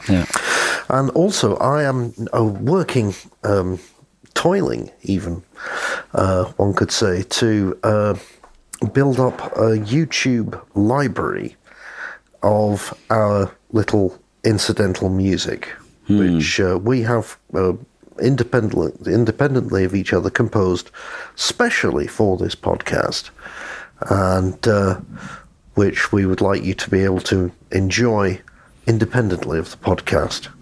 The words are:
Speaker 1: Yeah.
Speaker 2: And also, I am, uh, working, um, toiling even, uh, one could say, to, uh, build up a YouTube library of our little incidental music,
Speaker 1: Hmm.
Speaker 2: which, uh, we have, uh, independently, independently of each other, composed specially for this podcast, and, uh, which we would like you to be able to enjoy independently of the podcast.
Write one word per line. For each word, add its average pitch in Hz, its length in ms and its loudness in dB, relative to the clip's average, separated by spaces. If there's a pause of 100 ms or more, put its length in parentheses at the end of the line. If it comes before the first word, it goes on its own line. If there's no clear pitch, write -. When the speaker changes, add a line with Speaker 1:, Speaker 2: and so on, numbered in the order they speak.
Speaker 1:
Yeah. 92 160 2 (640)
Speaker 2:
And 135 220 0
also, 165 480 2
I 143 260 2
am, 127 280 -2 (240)
uh, 120 60 4
working, 107 720 0 (300)
um, 92 340 0 (560)
toiling 160 560 0 (140)
even, 87 400 -2 (680)
uh, 95 340 2 (100)
one 98 180 2
could - 160 0
say, 95 320 0
to, 107 600 0
uh, 104 300 2 (760)
build 135 280 2
up 127 200 0 (160)
a 110 220 2
YouTube 117 800 -2 (160)
library 101 800 0 (880)
of 107 500 2 (180)
our 104 420 2 (180)
little 104 480 2 (260)
incidental 101 640 0
music, 95 580 0 (400)
Speaker 1:
Hmm. 104 120 4 (180)
Speaker 2:
which, 78 240 0
uh, 92 200 2
we 120 220 0
have, 113 340 -2 (160)
uh, 92 200 2 (500)
independently, 113 720 2 (200)
independently 110 680 2
of 92 100 0
each 95 200 -2
other, 92 180 2
composed 98 580 0 (460)
specially 92 720 0
for 98 300 0
this 90 180 -2
podcast, - 760 -2 (760)
and, 92 600 2
uh, 98 300 2 (760)
which - 380 2
we 98 140 2
would 92 140 0
like 98 220 2
you 95 120 -2
to - 140 -8
be 95 140 2
able 95 200 2
to 92 280 0 (220)
enjoy 95 680 0 (460)
independently 107 720 0
of - 140 -6
the - 60 -20
podcast. - 640 0 (180)